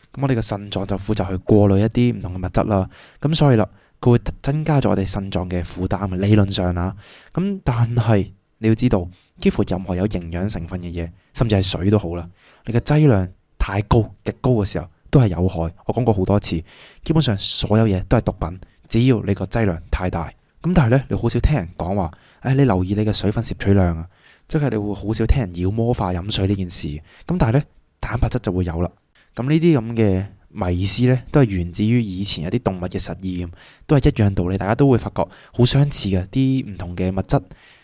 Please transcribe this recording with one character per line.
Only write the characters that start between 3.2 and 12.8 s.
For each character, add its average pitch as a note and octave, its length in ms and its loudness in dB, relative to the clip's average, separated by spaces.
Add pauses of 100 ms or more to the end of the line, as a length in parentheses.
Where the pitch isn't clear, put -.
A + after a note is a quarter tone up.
所 D3 160 6
以 A#2+ 60 6
啦， G#2+ 100 4 (320)
佢 B2 120 2
會 A#2+ 100 6 (220)
增 D3+ 200 -2
加 D3+ 160 0
咗 G#2+ 120 2
我 F#2+ 60 2
哋 F#2+ 140 0
腎 G2 200 -6
臟 F2 180 -4
嘅 F2+ 160 -4
負 F2+ 240 -6
擔， F#2 300 -4
理 G#2 180 4
論 G2 160 4
上 F2+ 220 0
啊。 F2+ 200 -4 (380)
咁 F#3+ 320 -4
但 A#2 320 0
係 G#2+ 340 2 (280)
你 A2 100 -2
要 A2 60 4
知 A#2+ 160 0
道， F2+ 180 0 (320)
幾 G3 80 0
乎 F#3+ 180 0
任 F#2 160 -4
何 F2+ 140 -4
有 F#2+ 100 0
營 F2 240 -6
養 F2 160 -4
成 G2 220 -6
分 F#2 140 -8
嘅 E2+ 100 -10
嘢， E2+ 180 -8 (220)
甚 A#2+ 160 0
至 G#2+ 80 2
係 F#2+ 60 4
水 F#2+ 280 -2
都 G#2+ 80 4
好 E2+ 160 -6
啦， E2+ 140 -10 (380)
你 A2 80 -2
嘅 A#2 60 2